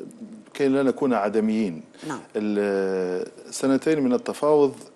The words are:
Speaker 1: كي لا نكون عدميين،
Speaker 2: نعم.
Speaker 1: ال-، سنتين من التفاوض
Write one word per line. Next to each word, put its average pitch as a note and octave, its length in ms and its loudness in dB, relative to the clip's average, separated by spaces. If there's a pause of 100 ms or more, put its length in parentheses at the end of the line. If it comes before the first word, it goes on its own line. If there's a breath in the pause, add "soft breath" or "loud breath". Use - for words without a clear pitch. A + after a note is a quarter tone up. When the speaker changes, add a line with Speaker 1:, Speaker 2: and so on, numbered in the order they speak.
(540)
Speaker 1:
كي C#3 140 0
لا C3+ 160 2
نكون C3 300 2
عدميين، G#2+ 720 0 (240 loud breath)
Speaker 2:
نعم. C3+ 120 -6 (160 loud breath)
Speaker 1:
ال-، G2 920 -2 (240)
سنتين C3+ 520 0
من B2 100 2
التفاوض C#3 600 2 (220)